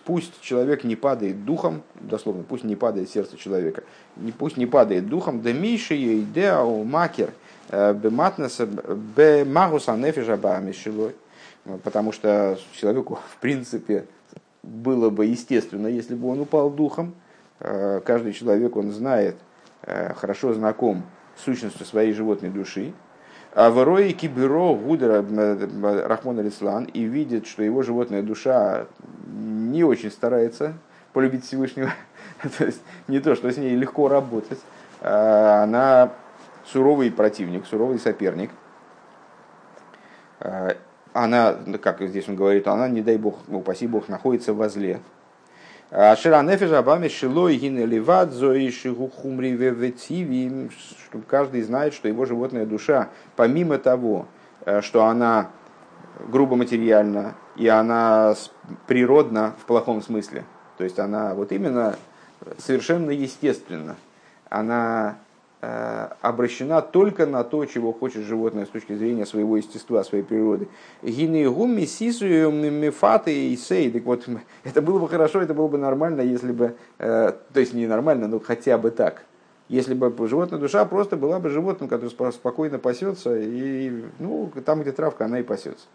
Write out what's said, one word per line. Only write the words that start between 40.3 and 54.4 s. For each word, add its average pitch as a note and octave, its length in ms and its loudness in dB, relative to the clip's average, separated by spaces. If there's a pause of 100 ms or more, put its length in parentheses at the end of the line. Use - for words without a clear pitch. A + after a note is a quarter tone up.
А F#2 360 -4 (360)
она, A#2 540 4
ну, G2 120 -6
как F#2+ 240 -2
здесь G2 280 -6
он G2 80 -6
говорит, G2 320 4
она, A2+ 180 0
не A#2 140 0
дай A2 160 4
бог, G#2+ 220 -4 (100)
упаси F#2+ 360 -6
бог, A2+ 220 -2
находится A#2 460 -2
во G#2+ 160 0
зле. G2+ 320 -6 (920)
А G#3 220 8
Шира D#3 260 6
Нефеш F#3 300 2
Абами D3+ 380 4
Шилой C#3+ 480 0
Гине B2+ 280 -2
Левад C#3+ 460 2
Зои C3 380 2
Шигу B2+ 400 -6
Хумри C3 400 -6
Веветиви, B2+ 1200 -2 (400)
чтобы A2 160 -14
каждый C3 380 0
знает, C3+ 300 -2
что - 140 -6
его A#2 180 -2
животная A#2+ 400 -4
душа, A2 440 0 (260)
помимо C#3+ 420 4
того, A#2+ 480 2 (380)